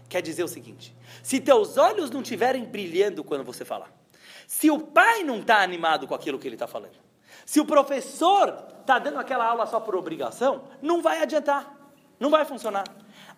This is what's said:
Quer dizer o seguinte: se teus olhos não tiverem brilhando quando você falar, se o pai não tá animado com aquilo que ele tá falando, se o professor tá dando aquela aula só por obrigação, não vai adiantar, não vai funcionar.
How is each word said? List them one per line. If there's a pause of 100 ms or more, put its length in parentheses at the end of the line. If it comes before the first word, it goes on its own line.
Quer
dizer
o
seguinte: (280)
se
teus
olhos
não
tiverem
brilhando
quando
você
falar, (540)
se
o
pai
não
tá
animado
com
aquilo
que
ele
tá
falando, (480)
se
o
professor (360)
tá
dando
aquela
aula
só
por
obrigação, (160)
não
vai
adiantar, (440)
não
vai
funcionar. (540)